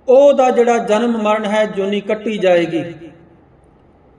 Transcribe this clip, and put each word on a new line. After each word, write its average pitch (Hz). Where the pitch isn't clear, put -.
ਉਹਦਾ 262
ਜਿਹੜਾ 233
ਜਨਮ 214
ਮਰਨ 214
ਹੈ, 214
ਜੂਨੀ 196
ਕੱਟੀ 214
ਜਾਏਗੀ।" 170